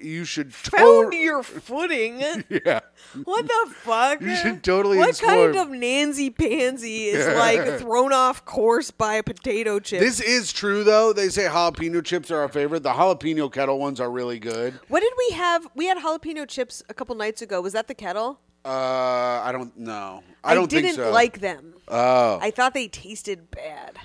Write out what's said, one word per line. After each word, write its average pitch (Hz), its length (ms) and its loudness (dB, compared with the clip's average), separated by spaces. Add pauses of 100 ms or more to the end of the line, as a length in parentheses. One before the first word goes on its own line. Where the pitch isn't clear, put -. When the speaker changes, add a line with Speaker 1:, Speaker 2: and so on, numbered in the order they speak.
Speaker 1:
you 160 200 -8
should 143 300 -6
Speaker 2:
Found - 600 6
Speaker 1:
tot- 330 80 -2
Speaker 2:
your 311 220 0
footing? 254 840 -4
Speaker 1:
<laughs> 311 220 -6
Yeah. - 300 0 (440)
Speaker 2:
What 403 240 -2
the 453 260 0
fuck? 247 460 0
Speaker 1:
You 359 160 -4
should 339 260 -2
totally 392 360 2
Speaker 2:
What 403 100 6
Speaker 1:
explore. - 460 4
Speaker 2:
kind - 20 0
of 349 140 0
Nancy 269 580 0
Pansy 240 760 -2
is, 202 200 2
Speaker 1:
<laughs> - 120 2
Speaker 2:
like, 226 400 2
thrown 247 340 2
off 262 320 2
course 240 460 0
by 214 240 -2
a 214 80 0
potato 214 580 -4
chip? 202 200 -2
Speaker 1:
This 226 200 2
is 233 320 0
true, 208 320 -2
though. 214 300 6
They 196 160 0
say 196 140 -2
jalapeno 165 600 0
chips 170 260 -4
are 160 120 0
our 143 60 -2
favorite. 147 340 -2
The 135 100 0
jalapeno 156 580 0
Kettle 135 280 0
ones 139 200 -4
are 123 120 -4
really 123 280 -6
good. 117 400 -6 (100)
Speaker 2:
What 294 120 0
did 480 160 0
we 494 200 -2
have? 339 380 -2
We 302 120 -4
had 370 100 0
jalapeno 311 500 -6
chips - 440 -8
a 220 40 -16
couple 247 220 -10
nights 214 240 -6
ago. 196 220 -4
Was 185 100 -6
that 220 160 -4
the 269 60 -10
Kettle? 214 460 -6 (220)
Speaker 1:
Uh, 135 60 -12 (720)
I 123 100 -4
don't 127 260 -8
know. 104 440 -10 (220)
I 143 100 2
don't 180 100 2
Speaker 2:
I - 20 -2
didn't 311 240 0
Speaker 1:
think 320 60 -4
so. 127 160 -2
Speaker 2:
like 233 280 2
them. 165 320 -10 (160)
Speaker 1:
Oh. 120 540 4
Speaker 2:
I 214 80 -2
thought 254 240 0
they 247 140 -4
tasted 190 640 -14
bad. - 540 -14